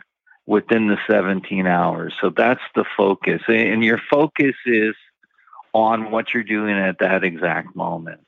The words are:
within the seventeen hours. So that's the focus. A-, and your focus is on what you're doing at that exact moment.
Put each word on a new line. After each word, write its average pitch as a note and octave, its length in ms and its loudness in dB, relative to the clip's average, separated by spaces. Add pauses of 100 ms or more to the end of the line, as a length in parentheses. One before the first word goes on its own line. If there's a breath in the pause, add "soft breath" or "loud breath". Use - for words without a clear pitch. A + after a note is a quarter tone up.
(460 soft breath)
within G#2+ 420 2
the G2+ 180 2
seventeen F#2+ 600 0
hours. E2+ 540 0
So F#2 100 0
that's A#2+ 300 0 (140)
the G#2+ 100 0 (120)
focus. F#2+ 520 0
A-, A2+ 240 2
and A2+ 120 0
your A2+ 160 2 (100)
focus D3 440 2 (120)
is A2 280 0 (800 loud breath)
on A2 380 2
what A2+ 240 -2
you're A#2 100 -2
doing G#2+ 320 -2
at F#2+ 220 0
that F#2+ 260 0
exact E2+ 500 -4
moment. E2+ 540 -8